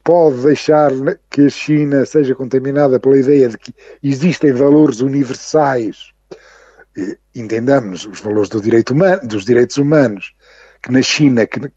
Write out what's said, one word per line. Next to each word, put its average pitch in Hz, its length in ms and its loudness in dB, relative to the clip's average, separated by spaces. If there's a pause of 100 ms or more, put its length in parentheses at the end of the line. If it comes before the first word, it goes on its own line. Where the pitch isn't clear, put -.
pode 160 400 2
deixar 147 480 2 (400)
que 143 160 4
a 135 40 2
China 143 540 -2
seja 135 300 0
contaminada 135 680 -2
pela 135 160 4
ideia 135 320 4
de 110 80 -8
que - 180 -20 (280)
existem 139 500 0
valores 143 480 2
universais, 135 1120 -4 (840)
eh, - 180 -10 (180)
entendamos, 113 720 -2
os 101 160 -18
valores 104 300 -2
do 110 100 -4
direito 113 320 0
huma-, 180 240 2
dos 107 300 -8
direitos 120 320 0
humanos, 143 560 0 (480)
que 123 100 -6
na 131 80 4
China, 131 460 2
que, 135 300 -10